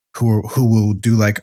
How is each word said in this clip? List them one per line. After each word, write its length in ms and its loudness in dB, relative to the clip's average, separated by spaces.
who, 240 0
who 280 -2
will 240 2
do, 220 0
like, 280 0